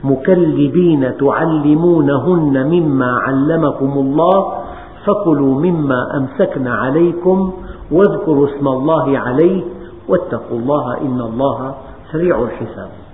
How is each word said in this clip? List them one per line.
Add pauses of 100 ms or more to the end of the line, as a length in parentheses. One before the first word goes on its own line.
مكلبين
تعلمونهن
مما
علمكم
الله، (440)
فكلوا
مما
أمسكن
عليكم، (380)
واذكروا
اسم
الله
عليه، (440)
واتقوا
الله
إن
الله (380)
سريع
الحساب. (240)